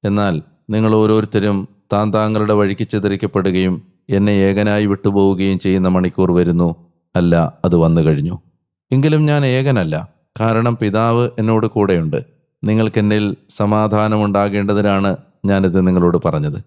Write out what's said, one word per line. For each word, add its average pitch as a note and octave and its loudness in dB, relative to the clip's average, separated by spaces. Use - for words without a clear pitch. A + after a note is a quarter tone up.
എന്നാൽ G2+ -2
നിങ്ങൾ A2 0
ഓരോരുത്തരും G#2+ 0
താൻ G#2 0
താങ്കളുടെ G#2+ 0
വഴിക്ക് G2+ 0
ചിതറിക്കപ്പെടുകയും F#2+ -2
എന്നെ G#2 2
ഏകനായി G#2 0
വിട്ടുപോവുകയും G2 0
ചെയ്യുന്ന F#2 0
മണിക്കൂർ F#2 0
വരുന്നു. F2 0
അല്ല, F2 2
അത് F2 2
വന്നു E2 2
കഴിഞ്ഞു. D#2+ -2
എങ്കിലും D3+ 0
ഞാൻ D3 0
ഏകനല്ല, B2+ 0
കാരണം A2+ 0
പിതാവ് A2+ 0
എന്നോട് A2 0
കൂടെയുണ്ട്. F2 0
നിങ്ങൾക്കെന്നിൽ G#2+ 0
സമാധാനമുണ്ടാകേണ്ടതിനാണ് G#2 0
ഞാനിത് F#2+ 2
നിങ്ങളോട് F2 2
പറഞ്ഞത്. D2 -4